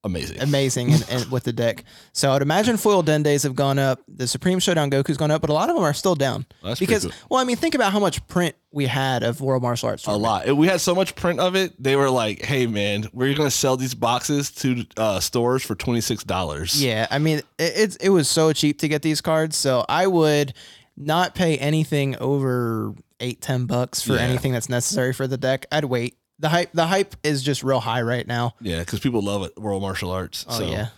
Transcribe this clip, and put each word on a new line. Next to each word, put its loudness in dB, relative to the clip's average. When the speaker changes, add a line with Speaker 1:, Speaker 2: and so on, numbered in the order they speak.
Speaker 1:
Amazing. -4
Speaker 2:
amazing 2
and, 4
and -4
with -2
the -2
deck. -2
So 0
I'd 4
imagine 2
foil 4
Dendes 2
have -2
gone 2
up. 2
The -6
Supreme 0
Showdown 2
Goku's 0
gone 0
up, 2
but -2
a 4
lot 2
of 0
them 2
are 2
still 2
down. -2
Speaker 1:
That's -6
pretty 0
Speaker 2:
Because, 2
Speaker 1:
cool. -8
Speaker 2:
well, 2
I 2
mean, 0
think 0
about 2
how 2
much 0
print 0
we -2
had 0
of -2
World 0
Martial -2
Arts -6
Speaker 1:
A -8
Speaker 2:
Tournament. 0
Speaker 1:
lot. 0
And 2
we 6
had 2
so 0
much 0
print -2
of 2
it. -2
They 2
were 4
like, 0
"Hey, 0
man, -2
we're 0
gonna 2
sell 2
these -4
boxes -2
to, -2
uh, 0
stores 0
for -4
twenty-six -2
dollars." -4
Speaker 2:
Yeah, 0
I 0
mean, 2
it, -8
it's, 0
it 0
was 4
so 4
cheap 0
to -2
get 0
these 0
cards. 0
So 2
I 2
would 2
not 0
pay 2
anything 0
over -2
eight, -6
ten -2
bucks -2
for 0
Speaker 1:
Yeah. 0
Speaker 2:
anything 0
that's -4
necessary -2
for -4
the -4
deck. -2
I'd 0
wait. -4
The -2
hype, 0
the 2
hype -2
is 0
just -2
real 2
high -2
right -2
now. -2
Speaker 1:
Yeah, -4
'cause -6
people 0
love -2
it, -10
World -4
Martial -6
Arts. -8
Speaker 2:
Oh, -4
Speaker 1:
So -4
Speaker 2:
yeah. -4